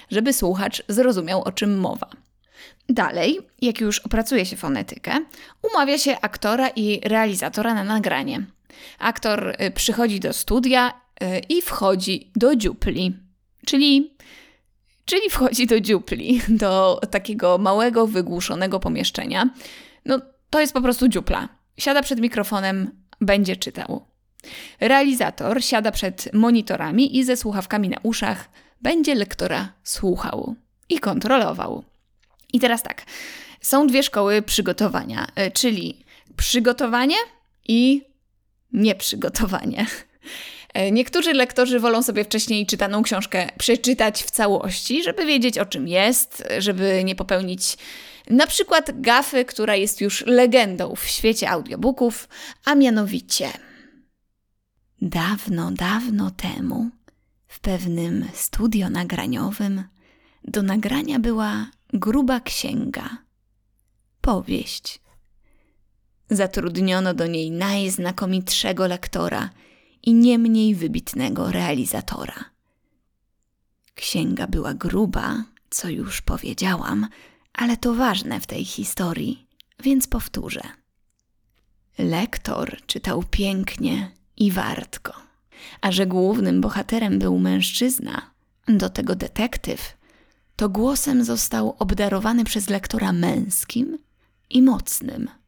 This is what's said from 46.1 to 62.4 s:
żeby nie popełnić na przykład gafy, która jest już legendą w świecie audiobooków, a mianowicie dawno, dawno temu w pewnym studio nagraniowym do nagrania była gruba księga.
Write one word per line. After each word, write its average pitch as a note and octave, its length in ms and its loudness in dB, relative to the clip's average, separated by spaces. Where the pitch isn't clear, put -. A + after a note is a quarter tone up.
żeby F#3+ 440 0
nie F#3 120 -2
popełnić F#3 640 -2
na C4+ 180 6
przykład D#4 540 0
gafy, B3+ 440 4
która G#3+ 300 -2
jest G3 260 0
już - 240 -2
legendą A#3 720 6
w - 120 -8
świecie - 420 0
audiobooków, A3 800 0
a C#4+ 100 4
mianowicie C#3 760 2
dawno, F3 720 -2
dawno G3+ 600 -2
temu F#3 580 -6
w - 120 -20
pewnym F3 760 -2
studio G#3+ 560 -2
nagraniowym F#3+ 920 -4
do - 180 -2
nagrania A#3+ 580 -2
była A3 480 -2
gruba B3 460 0
księga. - 680 -6